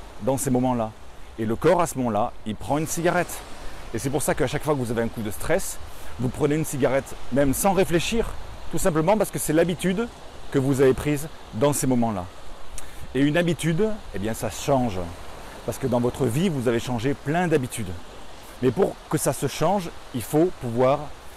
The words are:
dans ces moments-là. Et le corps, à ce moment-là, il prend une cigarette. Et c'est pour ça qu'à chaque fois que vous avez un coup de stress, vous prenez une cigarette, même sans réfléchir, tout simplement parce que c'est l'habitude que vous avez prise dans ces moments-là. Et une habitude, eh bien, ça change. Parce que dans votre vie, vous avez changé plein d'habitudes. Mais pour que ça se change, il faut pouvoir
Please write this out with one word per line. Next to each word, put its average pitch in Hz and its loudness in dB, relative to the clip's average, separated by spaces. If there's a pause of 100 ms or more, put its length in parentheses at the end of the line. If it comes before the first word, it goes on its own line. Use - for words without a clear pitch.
(220)
dans 131 2
ces 131 -2
moments-là. 123 2 (480)
Et 113 -2
le 110 0
corps, 175 6
à 165 4
ce - -6
moment-là, 117 2 (120)
il 107 -4
prend 135 -2
une 156 0
cigarette. 170 0 (540)
Et 113 -2
c'est 139 -2
pour 151 0
ça 175 0
qu'à 143 2
chaque 143 -2
fois 156 2
que 139 0
vous 117 -2
avez 120 0
un 117 0
coup 113 -6
de 104 -4
stress, - 0 (420)
vous 123 0
prenez 143 2
une 160 0
cigarette, 135 0 (180)
même 135 4
sans 196 2
réfléchir, 180 2 (440)
tout 175 0
simplement 160 4
parce 196 0
que 160 -6
c'est 151 0
l'habitude 180 2 (420)
que 143 2
vous 135 4
avez 131 10
prise 147 0 (260)
dans 143 4
ces 143 0
moments-là. 113 2 (880)
Et 127 2
une 147 4
habitude, 170 2 (260)
eh 101 -6
bien, 107 -2
ça 113 -4
change. 123 0 (680)
Parce - -6
que - -4
dans 123 2
votre 123 0
vie, 151 2
vous 131 0
avez 117 2
changé 123 -2
plein 170 0
d'habitudes. 127 0 (720)
Mais 127 4
pour 180 0 (140)
que - 0
ça 147 0
se 147 -4
change, 165 0 (240)
il 123 -4
faut 160 4 (100)
pouvoir 127 2 (380)